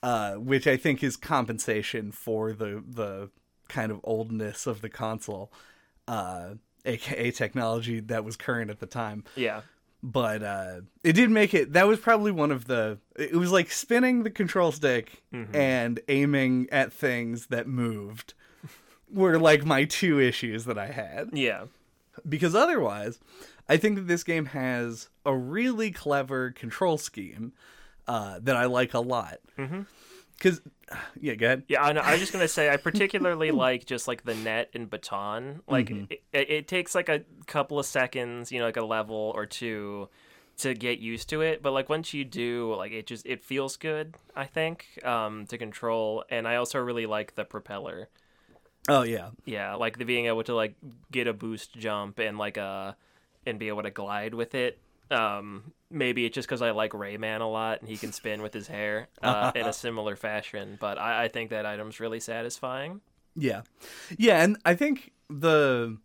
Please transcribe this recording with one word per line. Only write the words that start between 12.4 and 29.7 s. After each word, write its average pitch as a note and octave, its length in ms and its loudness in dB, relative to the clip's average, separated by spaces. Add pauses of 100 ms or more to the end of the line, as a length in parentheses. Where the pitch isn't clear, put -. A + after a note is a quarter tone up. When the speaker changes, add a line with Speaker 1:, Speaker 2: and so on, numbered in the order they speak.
Speaker 1:
of B2 140 -2
the, A2 340 0 (180)
it D3 180 -2
was, F3 180 4
like, F3 180 6
spinning B3 520 4
the A3 80 0
control F3 420 2
stick C3+ 480 0 (120)
Speaker 2:
Mm-hmm. A2+ 220 -6
Speaker 1:
and B2+ 440 2 (100)
aiming C3+ 640 4
at C3+ 200 2
things A#2+ 560 -2
that A#2+ 200 -2
moved A2 680 -4 (760)
were, F#3 300 6
like, D3+ 260 10
my C#3+ 200 4
two D3+ 340 2
issues A#2 460 2
that A#2 120 -4
I G2 100 -6
had. A2 440 -8
Speaker 2:
Yeah. A#2 340 0 (600)
Speaker 1:
Because D#3 260 2
otherwise, C3 680 2 (500)
I D#3 80 8
think G#3 180 4
that G3 120 -4
this E3+ 180 2
game D#3+ 220 0
has B2 600 -4 (180)
a C#3 120 4
really G#3+ 540 0
clever C3+ 600 -2
control D#3 460 0
scheme A2 560 -10 (540)
uh, G2+ 360 -4
that C3 120 2
I A#2+ 100 4
like B2+ 280 2
a B2 60 2
lot. A#2+ 380 -2 (200)
Speaker 2:
Mm-hmm. C#3+ 240 -6 (580)